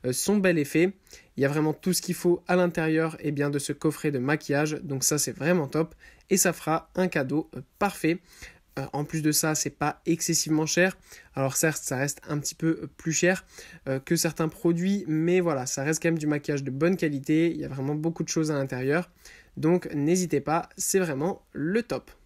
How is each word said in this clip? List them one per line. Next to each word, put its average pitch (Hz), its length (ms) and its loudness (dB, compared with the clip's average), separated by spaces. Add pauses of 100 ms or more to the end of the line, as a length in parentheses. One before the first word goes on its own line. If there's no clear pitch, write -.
euh, 127 80 0
son 208 240 2
bel 180 180 4
effet. 160 380 2 (420)
Il 131 60 0
y - 20 4
a 139 40 2
vraiment 156 260 2
tout 185 180 -2
ce - 80 0
qu'il 175 140 -4
faut 175 340 0
à 180 80 4
l'intérieur, 160 640 0
eh 151 120 -2
bien, 143 180 0
de 143 80 -2
ce 143 160 -4
coffret 156 380 -2
de 135 60 -2
maquillage, 147 640 0
donc 135 220 -4
ça 151 140 2
c'est - 180 -4
vraiment 160 300 2
top, 156 280 -2 (360)
et 202 60 4
ça 180 160 4
fera - 420 -4
un 185 140 0
cadeau, 143 460 -2
euh, 120 60 -10 (180)
parfait. 180 420 0 (580)
Euh, 139 140 -6
en 147 120 -2
plus 156 160 -4
de 151 120 2
ça, 156 220 0
c'est - 160 -2
pas - 360 -4
excessivement 160 600 0
cher. 180 300 2 (380)
Alors 135 220 -2
certes, 156 260 0
ça 131 140 -4
reste 143 320 -4
un 147 100 -2
petit - 160 -6
peu, 160 280 -2
euh, 156 40 -10 (100)
plus - 160 -6
cher, 180 320 2 (440)
euh, 135 100 -2
que 170 180 0
certains 160 320 0
produits, 175 580 0
mais 165 340 2
voilà, 143 260 0
ça - 160 -4
reste 156 200 0
quand 170 60 2
même 165 100 2
du 151 80 -2
maquillage 147 380 -2
de 135 60 -4
bonne 160 260 2
qualité. 156 540 2
Il - 80 -6
y 139 60 -6
a 139 40 -8
vraiment 139 260 -4
beaucoup 165 280 -2
de 165 60 -4
choses 156 220 0
à 151 40 0
l'intérieur. 135 560 0 (460)
Donc 170 360 2
n'hésitez 160 480 2
pas, 160 360 -2
c'est 190 240 2
vraiment 160 520 -2
le 175 300 -2
top. - 280 -6 (160)